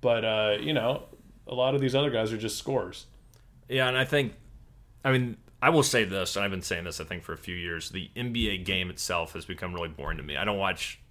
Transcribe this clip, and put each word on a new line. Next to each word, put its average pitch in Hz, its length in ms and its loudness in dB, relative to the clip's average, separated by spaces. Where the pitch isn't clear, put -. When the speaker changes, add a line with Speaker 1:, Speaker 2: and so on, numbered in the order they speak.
Speaker 1:
But, 117 240 4
uh, 107 360 4
you 156 120 -2
know, 131 320 2
a 127 60 -6
lot 127 200 4
of 143 60 4
these 131 160 2
other 143 140 4
guys 110 220 0
are 113 60 -4
just 107 180 -4
scorers. 120 500 -4
Speaker 2:
Yeah, 131 200 2
and 127 100 0
I 131 60 4
think, 135 300 2
I 135 80 4
mean, 123 240 2
I 135 100 6
will 160 120 6
say 123 220 4
this, 92 320 -2
and 101 80 0
I've 101 60 0
been 95 120 -4
saying 87 220 -4
this, 85 160 -8
I 82 40 -6
think, 85 200 -10
for - 80 -8
a 80 60 -8
few - 180 -8
years. 85 340 -6
The 92 240 -8
N 123 180 -6
B 117 180 0
A 98 80 -2
game 90 320 -2
itself 85 420 -2
has 82 120 -10
become 90 300 -8
really 85 140 -4
boring 76 300 -6
to 65 40 -8
me. 73 140 -6
I 78 80 0
don't 101 140 0
watch 95 420 -2